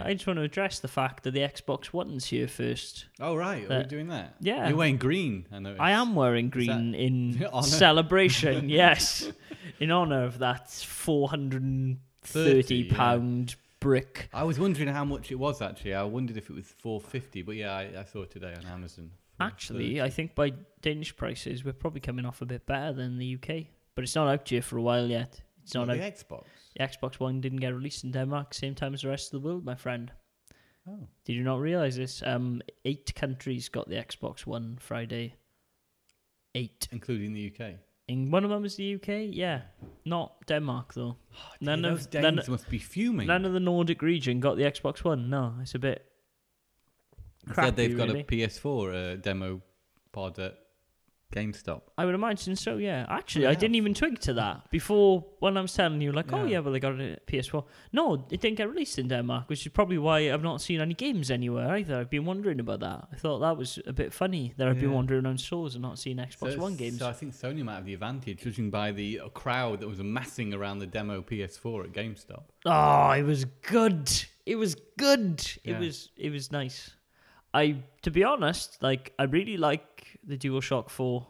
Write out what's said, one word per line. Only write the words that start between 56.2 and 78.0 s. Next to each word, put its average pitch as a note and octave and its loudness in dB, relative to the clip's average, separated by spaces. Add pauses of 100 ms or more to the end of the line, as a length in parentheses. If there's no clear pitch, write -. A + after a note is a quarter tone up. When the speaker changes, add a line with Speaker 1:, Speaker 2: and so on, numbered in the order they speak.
Speaker 2:
"Oh, G#4 2
Speaker 1:
Yeah. C4+ 2
Speaker 2:
yeah, F3 2
well, C#3+ 0
they C3 0
got C3+ -2
a G2+ -6 (100)
P C3 0
S C3 -2
four." D3+ -2 (280)
No, A3 2
it - -4
didn't A3 2
get G#3+ 0
released C#4+ -4
in B2+ -2
Denmark, B2 -2
which - -4
is D3+ -10
probably F#3 4
why D3+ 4
I've D3+ 2
not D#3 -2
seen E3 0
any E3 0
games G#3 0
anywhere B2 0
either. E3+ -2
I've B2 -2
been C#3+ 0
wondering F#3 0
about A2 -2
that. F2+ -6
I C#3 -12
thought D3 -2
that D#3+ 4
was B2+ -6
a C3 -6
bit C3 -2
funny D#3+ -2
that C3 2
I've B2+ 4
been C#3 4
Speaker 1:
Yeah. C#3 4
Speaker 2:
wandering C3 2
around C3 0
stores D#3+ -4
and B2 -8
not B2+ -8
seen B2+ -6
Xbox B2+ -6
Speaker 1:
So, D3 -4
Speaker 2:
One F#3 -4
games. A#2+ -4
Speaker 1:
so B2+ -4
I A#2+ -4
think C3+ -10
Sony C#3 -6
might G#2+ -6
have F#2 -10
the G2 -8
advantage, B2+ -8
judging A2 -4
by G#2 0
the, G#2 -4
uh, - -12
crowd A#2+ -2
that G#2 -6
was G2 -6
amassing A2 -4
around G2+ -4
the G2 -6
demo G#2 -6
P G#2+ -6
S F#2 -10
four A2 -6
at F2+ -12
GameStop. G#2 -10 (220)
Speaker 2:
Oh, D3 8
it C#3+ 4
was C#3+ 2
good. F#3 2 (340)
It A3 2
was F#3+ 2 (220)
good. A#3 6 (240)
It - -2
Speaker 1:
Yeah. A2+ 0
Speaker 2:
was, D#3+ -4
it D3+ -4
was C#3 -8
nice. C#3 -6 (600)
I, D3+ 4 (260)